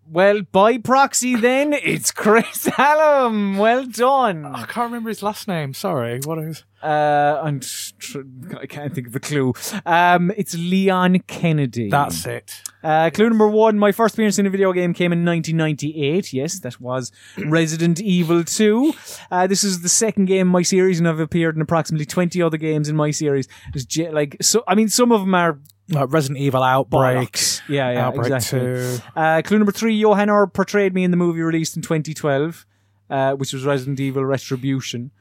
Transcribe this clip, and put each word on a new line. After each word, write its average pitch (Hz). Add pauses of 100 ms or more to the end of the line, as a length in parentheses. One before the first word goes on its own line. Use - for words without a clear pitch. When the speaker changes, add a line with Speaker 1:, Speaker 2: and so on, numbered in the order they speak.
Speaker 1:
Well, 196
by 214
proxy 254
then, 262
it's 160
Chris -
Hallam. 254
Well 240
done. 233
Speaker 2:
I 131
can't 240
remember 226
his 214
last 208
name. 151
Sorry. 127
What 160
is? 156 (180)
Speaker 1:
Uh, 147
I'm 147
tr-, -
tr-, - (400)
I 135
can't 147
think 123
of 113
a -
clue. 135 (320)
Um, 175
it's -
Leon 185
Kennedy. 139
Speaker 2:
That's 135
it. - (220)
Speaker 1:
Uh, 160
clue 214
number 214
one. 214
My 208
first 220
appearance 214
in 202
a 190
video 190
game 180
came 175
in 170
nineteen 165
ninety-eight. 156
Yes, 139
that 123
was 123 (260)
<clears throat> -
Resident 165
Evil 170
two. 220 (360)
Uh, 185
this 196
is 185
the 180
second 208
game 190
in 180
my 180
series, 185
and 170
I've 156
appeared 160
in 160
approximately 156
twenty 180
other 160
games 151
in 151
my 151
series. 143 (260)
It's 135
ge-, 160
like, 147
so, 214
I 190
mean, 220
some 240
of 214
them 190
are 170 (300)
Speaker 2:
Like 139
Resident 143
Evil 131
Outbreak. 127
Speaker 1:
bollocks. -
Yeah, 139
yeah, 123
Speaker 2:
Outbreak 127
Speaker 1:
exactly. 131
Speaker 2:
two. 123 (180)
Speaker 1:
Uh, 160
clue 208
number 208
three, 220
Johan 208
Orr 208
portrayed 196
me 185
in 180
the 175
movie 175
released 165
in 165
twenty 156
twelve, 151 (460)
uh, 135
which 139
was 131
Resident 139
Evil 135
Retribution. 131 (100)